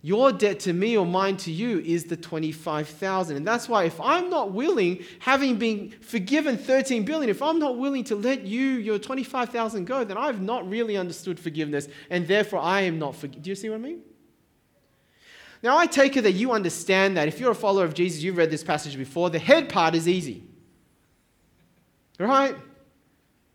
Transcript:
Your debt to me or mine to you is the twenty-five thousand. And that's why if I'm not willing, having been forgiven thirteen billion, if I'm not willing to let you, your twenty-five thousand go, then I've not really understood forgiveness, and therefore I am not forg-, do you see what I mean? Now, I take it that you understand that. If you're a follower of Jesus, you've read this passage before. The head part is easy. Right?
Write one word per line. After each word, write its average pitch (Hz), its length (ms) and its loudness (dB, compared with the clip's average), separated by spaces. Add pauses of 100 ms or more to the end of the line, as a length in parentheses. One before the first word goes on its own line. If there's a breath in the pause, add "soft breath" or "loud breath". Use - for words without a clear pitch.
Your 226 300 4
debt 202 280 2
to 180 120 0
me 214 240 2
or 185 100 4
mine 190 320 2
to 170 120 -8
you 165 300 -2
is 165 240 -2
the 170 120 -6
twenty-five 156 720 -4
thousand. 185 520 -4
And 160 100 -4
that's 226 200 -2
why 208 160 2
if 160 160 -2
I'm 349 300 0
not 240 220 0
willing, 208 500 0 (160 loud breath)
having 262 380 2
been 208 440 -2
forgiven 254 560 0
thirteen 262 480 2
billion, 294 240 -2
if 202 140 0
I'm 320 160 2
not 269 200 0
willing 269 260 -2
to 226 100 -2
let 220 280 -2
you, 208 180 -4
your 220 400 0
twenty-five 254 480 -4
thousand 226 380 -4
go, 254 180 -2
then 196 120 -6
I've 240 240 -2
not 196 280 -4
really 220 280 -2
understood 180 440 -6
forgiveness, 147 480 -4 (200 loud breath)
and 175 200 -2
therefore 202 320 2
I 190 220 0
am 165 180 -2
not 143 140 -6
forg-, 143 280 -14
do 180 80 -10
you 196 60 -6
see 220 120 -10
what 220 80 -6
I - 20 -8
mean? 320 220 -10 (1600 loud breath)
Now, 262 160 4
I 339 80 6
take 269 320 4
it 233 40 2
that 202 100 6
you 233 200 0
understand 190 640 2
that. 151 100 2
If 156 140 -4
you're 254 120 2
a - 20 2
follower 196 320 2
of 156 80 -4
Jesus, 165 280 0
you've 180 140 -2
read 165 140 4
this 151 120 -4
passage 147 360 -4
before. 170 320 -2
The 160 80 -2
head 269 320 4
part 170 240 2
is 165 120 0
easy. 170 380 -2 (1700)
Right? 262 360 2 (1000)